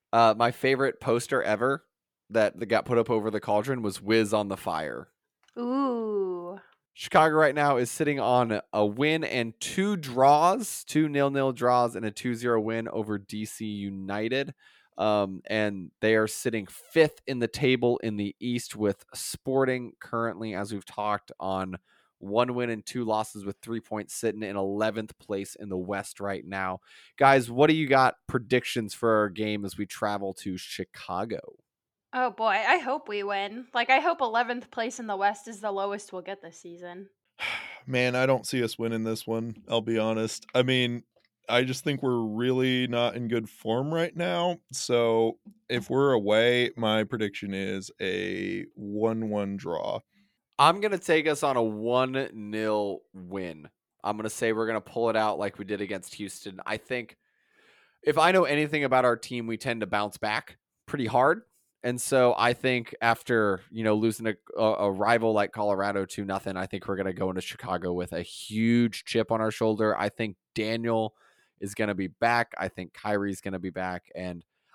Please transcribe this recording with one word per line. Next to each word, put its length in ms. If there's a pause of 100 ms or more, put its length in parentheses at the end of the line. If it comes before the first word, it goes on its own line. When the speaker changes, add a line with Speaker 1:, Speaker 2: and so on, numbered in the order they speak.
(120)
Speaker 1:
Uh, 240
my 140
favorite 500
poster 440
ever 420 (460)
that, 280
that 60
got 200
put 120
up 140
over 180
the 100
cauldron 440
was 180
Wiz 320
on 140
the 100
Fire. 520 (500)
Speaker 2:
Ooh. 1000 (360)
Speaker 1:
Chicago 420
right 180
now 240
is 140
sitting 280
on 400 (140)
a 120
win 380
and 360
two 360
draws, 880
two 220
nil-nil 440
draws 440
and 100
a 60
two 220
zero 260
win 280
over 320
D 260
C 200
United. 880 (420)
Um, 500
and 440 (100)
they 140
are 120
sitting 400
fifth 580
in 140
the 80
table 560
in 140
the 220
East 360
with 380
Sporting 840
currently, 540
as 200
we've 120
talked, 540
on 380 (420)
one 340
win 160
and 160
two 180
losses 400
with 200
three 160
points, 340
sitting 300
in 120
eleventh 640
place 380
in 140
the 80
West 420
right 260
now. 360 (360)
Guys, 320
what 180
do 80
you 120
got 280 (120)
predictions 680
for 220
our 140
game 360
as 100
we 120
travel 480
to 220
Chicago? 960 (580)
Speaker 2:
Oh 160
boy, 200
I 280
hope 300
we 160
win. 500
Like, 160
I 120
hope 200
eleventh 480
place 300
in 80
the 80
West 320
is 140
the 100
lowest 420
we'll 80
get 220
this 180
season. 460 (320)
Speaker 3:
<sighs> 480
Man, 280
I 120
don't 180
see 180
us 140
winning 260
this 220
one, 300 (120)
I'll 140
be 160
honest. 560
I 80
mean, 400 (480)
I 140
just 200
think 200
we're 180
really 640
not 300
in 140
good 200
form 420
right 240
now. 440 (120)
So 680 (300)
if 200
we're 220
away, 640
my 260
prediction 520
is 340 (100)
a 640 (100)
one 540
one 280
draw. 440 (580)
Speaker 1:
I'm 200
gonna 200
take 280
us 140
on 160
a 60
one 720
nil 680 (140)
win. 540 (360)
I'm 120
gonna 140
say 240
we're 140
gonna 120
pull 300
it 60
out 240
like 180
we 80
did 160
against 340
Houston. 500
I 120
think 400 (840)
if 160
I 120
know 120
anything 400
about 200
our 140
team, 300
we 100
tend 240
to 60
bounce 300
back 400 (280)
pretty 220
hard. 340 (420)
And 160
so 380
I 160
think 480
after, 600 (100)
you 120
know, 120
losing 320
a, 80 (200)
a, 80
a 280
rival 420
like 180
Colorado 540
two 200
nothing, 300
I 120
think 200
we're 100
gonna 140
go 180
into 120
Chicago 500
with 220
a 80
huge 800
chip 280
on 100
our 100
shoulder. 460
I 120
think 260 (180)
Daniel 640 (440)
is 140
gonna 220
be 120
back. 480
I 120
think 260
Kyrie's 480
gonna 160
be 140
back. 420
And 320 (300)